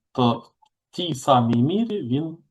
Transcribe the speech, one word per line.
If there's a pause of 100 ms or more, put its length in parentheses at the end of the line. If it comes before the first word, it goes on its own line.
(120)
то
в (400)
тій
самій
мірі
він (120)